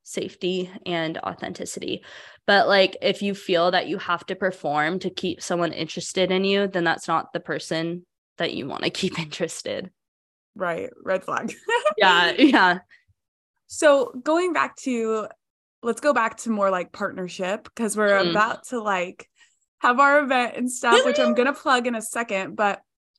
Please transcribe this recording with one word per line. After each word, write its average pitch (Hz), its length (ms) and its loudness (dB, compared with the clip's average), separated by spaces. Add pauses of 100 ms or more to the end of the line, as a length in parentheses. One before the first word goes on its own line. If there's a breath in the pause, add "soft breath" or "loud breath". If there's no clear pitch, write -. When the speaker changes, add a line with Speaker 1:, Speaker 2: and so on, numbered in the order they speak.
Speaker 1:
safety 180 680 -6 (140)
and 165 340 -4
authenticity. - 840 -8 (440 loud breath)
But, 196 200 6
like, 190 340 4
if 196 200 0
you 202 140 -2
feel 180 360 2
that 180 160 0
you 175 100 -4
have 175 300 -4
to 185 80 -4
perform 170 640 -2
to 185 100 -6
keep - 320 -6
someone 170 320 -2
interested 180 580 -2
in 190 140 2
you, 196 220 2
then 185 180 -2
that's - 240 -2
not - 240 -2
the 165 80 -6
person 165 640 -6 (320)
that 170 160 -4
you 139 140 -8
wanna - 220 -4
keep - 300 -6
<laughs> - 0 -
interested. 165 720 -8 (640)
Speaker 2:
Right. 180 340 -6 (140)
Red 185 200 -2
flag. - 360 -6
<laughs> 508 380 -2
Speaker 1:
Yeah. 175 400 6
Yeah. 202 420 6 (880 soft breath)
Speaker 2:
So 285 460 4 (100)
going 339 300 0
back 269 300 0
to, 220 440 -2 (560)
let's 226 180 -4
go 294 120 4
back 226 240 0
to 226 120 -8
more, 202 220 2
like, 180 220 -2
partnership, 185 800 -6
'cause 214 220 -4
we're 202 260 4
Speaker 1:
Mm. 170 80 2
Speaker 2:
about 214 360 0
to, 247 140 -6
like, 190 480 -4 (500 soft breath)
have 247 200 2
our 285 240 6
event 247 340 0
and 247 140 -4
stuff, 349 340 4
which - 140 2
I'm 240 140 2
Speaker 1:
<laughs> - 20 -6
Speaker 2:
gonna 254 180 2
plug 247 340 0
in 240 80 -2
a 220 60 -6
second. 208 540 -6
But 208 260 0 (380)